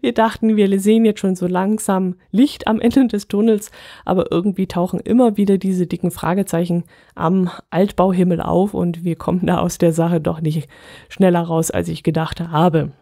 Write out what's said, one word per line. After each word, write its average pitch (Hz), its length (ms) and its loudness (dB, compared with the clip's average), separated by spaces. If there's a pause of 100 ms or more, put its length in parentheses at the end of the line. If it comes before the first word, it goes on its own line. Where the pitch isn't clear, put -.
wir 240 120 -2
dachten, 220 440 0
wir 196 220 2
sehen 214 260 4
jetzt 208 140 2
schon 190 160 0
so 180 100 -4
langsam 185 680 -2 (160)
Licht 254 360 0
am 220 140 0
Ende 247 260 4
des 208 200 -4
Tunnels, 214 440 0 (340)
aber - 260 0
irgendwie 185 360 0
tauchen - 320 -2
immer 233 380 2
wieder 196 220 2
diese 185 260 -2
dicken 175 260 -4
Fragezeichen 170 720 -2 (320)
am 180 340 0 (200)
Altbauhimmel 180 720 0
auf 196 320 0
und 170 300 -4
wir 165 120 -4
kommen 180 300 -4
da 170 140 0
aus 175 180 -2
der 170 160 2
Sache 165 260 0
doch 160 220 -4
nicht 156 260 -4 (420)
schneller 175 320 2
raus, 165 300 -2
als - 180 -2
ich 165 140 -8
gedacht 160 380 -2
habe. 165 500 0 (100)